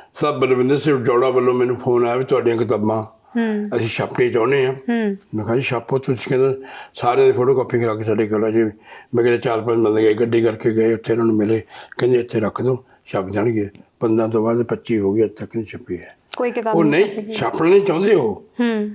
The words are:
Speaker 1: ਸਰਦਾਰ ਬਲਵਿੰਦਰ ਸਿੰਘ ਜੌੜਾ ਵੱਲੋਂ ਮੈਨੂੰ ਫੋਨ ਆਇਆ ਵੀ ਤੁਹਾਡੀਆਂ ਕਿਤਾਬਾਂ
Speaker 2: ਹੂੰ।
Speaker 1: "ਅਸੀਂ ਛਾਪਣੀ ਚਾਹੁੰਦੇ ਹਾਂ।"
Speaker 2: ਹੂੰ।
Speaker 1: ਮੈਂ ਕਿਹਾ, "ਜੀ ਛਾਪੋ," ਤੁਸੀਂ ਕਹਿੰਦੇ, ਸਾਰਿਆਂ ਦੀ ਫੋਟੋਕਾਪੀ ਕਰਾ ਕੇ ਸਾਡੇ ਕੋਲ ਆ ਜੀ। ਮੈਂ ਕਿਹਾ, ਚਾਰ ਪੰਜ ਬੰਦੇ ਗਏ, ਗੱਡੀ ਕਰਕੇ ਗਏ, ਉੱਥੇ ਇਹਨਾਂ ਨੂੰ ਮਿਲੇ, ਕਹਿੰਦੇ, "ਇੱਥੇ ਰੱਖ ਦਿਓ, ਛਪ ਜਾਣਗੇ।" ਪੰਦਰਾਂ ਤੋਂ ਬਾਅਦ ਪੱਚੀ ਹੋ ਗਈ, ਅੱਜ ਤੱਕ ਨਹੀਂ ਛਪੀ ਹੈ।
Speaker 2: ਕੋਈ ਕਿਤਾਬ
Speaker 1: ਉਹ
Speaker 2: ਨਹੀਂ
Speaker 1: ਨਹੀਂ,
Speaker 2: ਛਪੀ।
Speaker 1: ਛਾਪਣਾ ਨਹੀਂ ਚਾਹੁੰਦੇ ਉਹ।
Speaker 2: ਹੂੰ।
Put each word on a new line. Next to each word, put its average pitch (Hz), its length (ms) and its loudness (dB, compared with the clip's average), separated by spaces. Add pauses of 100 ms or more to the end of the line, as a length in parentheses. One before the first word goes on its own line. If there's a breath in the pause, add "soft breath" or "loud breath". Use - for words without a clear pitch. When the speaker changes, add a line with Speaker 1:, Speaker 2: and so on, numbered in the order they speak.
(140 loud breath)
Speaker 1:
ਸਰਦਾਰ 143 240 -2
ਬਲਵਿੰਦਰ 127 380 2
ਸਿੰਘ 135 280 0
ਜੌੜਾ 127 260 2
ਵੱਲੋਂ 127 240 2
ਮੈਨੂੰ 123 220 0
ਫੋਨ 120 300 0
ਆਇਆ 120 100 0
ਵੀ 131 80 -2
ਤੁਹਾਡੀਆਂ 117 320 0
ਕਿਤਾਬਾਂ 107 680 -2 (120)
Speaker 2:
ਹੂੰ। 208 400 -2
Speaker 1:
"ਅਸੀਂ 117 120 -2
ਛਾਪਣੀ 120 420 -2
ਚਾਹੁੰਦੇ 131 360 2
ਹਾਂ।" 196 60 -2
Speaker 2:
ਹੂੰ। 220 440 -2 (180)
Speaker 1:
ਮੈਂ 107 100 -4
ਕਿਹਾ, 113 120 -2
"ਜੀ 135 60 0
ਛਾਪੋ," 127 360 -4
ਤੁਸੀਂ 131 400 -2
ਕਹਿੰਦੇ, 131 280 0 (280 loud breath)
ਸਾਰਿਆਂ 127 320 2
ਦੀ 131 60 6
ਫੋਟੋਕਾਪੀ 123 480 0
ਕਰਾ 117 140 0
ਕੇ 110 100 -6
ਸਾਡੇ 110 220 0
ਕੋਲ 104 180 0
ਆ 110 60 0
ਜੀ। 113 140 2 (500 loud breath)
ਮੈਂ 117 100 2
ਕਿਹਾ, 120 120 4
ਚਾਰ 117 240 -2
ਪੰਜ 113 240 0
ਬੰਦੇ 107 180 2
ਗਏ, 107 120 4
ਗੱਡੀ 117 280 2
ਕਰਕੇ 113 300 0
ਗਏ, 113 220 2
ਉੱਥੇ 110 180 -4
ਇਹਨਾਂ 113 140 2
ਨੂੰ 110 100 2
ਮਿਲੇ, 107 260 0 (360 loud breath)
ਕਹਿੰਦੇ, 127 200 2
"ਇੱਥੇ 117 220 -2
ਰੱਖ 104 220 -4
ਦਿਓ, 123 220 -2 (220 soft breath)
ਛਪ 95 220 -6
ਜਾਣਗੇ।" 104 400 -2 (320)
ਪੰਦਰਾਂ 113 280 0
ਤੋਂ 110 140 0
ਬਾਅਦ 117 200 0
ਪੱਚੀ 113 360 -4
ਹੋ 98 140 2
ਗਈ, 110 120 2
ਅੱਜ 104 60 -2
ਤੱਕ - 260 -12
ਨਹੀਂ 113 100 -6
ਛਪੀ - 320 -12
ਹੈ। - 180 -20 (200)
Speaker 2:
ਕੋਈ 247 140 -2
ਕਿਤਾਬ 220 260 -4
Speaker 1:
ਉਹ 220 80 4
Speaker 2:
ਨਹੀਂ 160 200 4
Speaker 1:
ਨਹੀਂ, 214 180 -4
Speaker 2:
ਛਪੀ। 208 100 -12
Speaker 1:
ਛਾਪਣਾ - 360 -2
ਨਹੀਂ 196 140 8
ਚਾਹੁੰਦੇ 196 320 2
ਉਹ। 120 300 0 (160)
Speaker 2:
ਹੂੰ। 220 340 -2